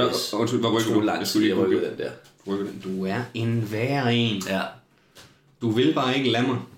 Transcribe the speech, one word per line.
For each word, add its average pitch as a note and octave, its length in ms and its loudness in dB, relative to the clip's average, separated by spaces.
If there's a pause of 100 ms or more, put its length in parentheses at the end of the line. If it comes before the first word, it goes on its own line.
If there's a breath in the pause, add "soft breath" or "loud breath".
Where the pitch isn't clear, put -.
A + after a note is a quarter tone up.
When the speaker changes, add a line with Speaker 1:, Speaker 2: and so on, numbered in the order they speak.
(140)
Speaker 1:
S. - 180 -4
Speaker 2:
Hvad, G#2 80 -2
undskyld, A#2 200 0
hvad A2+ 100 2
rykker A2 160 2
du? A2 60 0
Speaker 1:
Utrolig G#2+ 140 4
lang E2+ 140 0
Speaker 2:
Jeg F#2+ 80 -4
Speaker 1:
tid, - 40 -4
Speaker 2:
skulle G#2+ 160 4
lige F#2+ 100 2
Speaker 1:
jeg F#2+ 80 4
rykkede G#2 160 2
Speaker 2:
google. - 160 -4
Speaker 1:
den - 80 -6
der. - 60 -6 (360)
Speaker 2:
Rykker G2 180 -4
den. F#2+ 180 -10
Du F#2+ 220 -4
er G2+ 140 -2 (140)
en A2+ 380 -2
værre B2 440 0
en. A2 340 0
Speaker 1:
Ja. F#2+ 120 0 (1000 loud breath)
Speaker 2:
Du A#2 100 0
vil C3+ 220 4
bare C3+ 240 0
ikke C3+ 140 2
lade A#2+ 160 2
mig. B2+ 100 -2 (200)